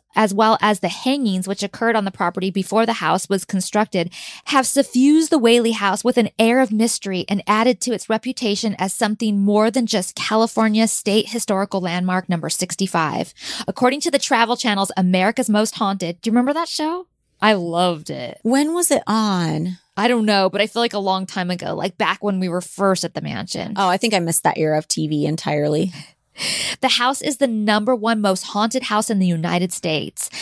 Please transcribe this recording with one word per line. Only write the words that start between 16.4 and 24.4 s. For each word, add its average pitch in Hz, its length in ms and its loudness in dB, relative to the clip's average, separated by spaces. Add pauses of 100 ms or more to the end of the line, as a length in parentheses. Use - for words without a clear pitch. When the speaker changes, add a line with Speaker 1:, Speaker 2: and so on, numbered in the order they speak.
Speaker 1:
that 330 160 -4
show? 330 380 -4 (320)
I 214 140 2
loved 170 560 0
it. 131 340 -10
Speaker 2:
When 277 300 2
was 349 180 0
it 285 160 2
on? 180 720 0 (180)
Speaker 1:
I 214 140 0
don't 240 160 2
know, 196 240 4
but 202 140 0
I 220 40 0
feel 226 140 -4
like 233 140 0
a 208 40 -2
long 190 280 -2
time 180 240 -4
ago, - 240 -6
like, - 240 -4
back 196 260 -2
when 196 160 0
we 185 80 -2
were 175 140 -2
first 196 420 0
at - 80 -8
the 156 80 -8
mansion. 180 560 -8
Speaker 2:
Oh, 196 120 2
I 185 100 2
think 220 160 0
I 190 60 2
missed 165 240 0